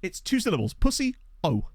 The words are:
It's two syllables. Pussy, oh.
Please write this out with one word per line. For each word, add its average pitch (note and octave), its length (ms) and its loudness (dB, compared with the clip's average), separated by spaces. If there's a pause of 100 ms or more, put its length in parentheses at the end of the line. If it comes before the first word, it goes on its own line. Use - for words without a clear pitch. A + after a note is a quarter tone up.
It's - 180 -8
two - 200 0
syllables. D3 340 0
Pussy, C4 420 2 (280)
oh. A#2+ 320 0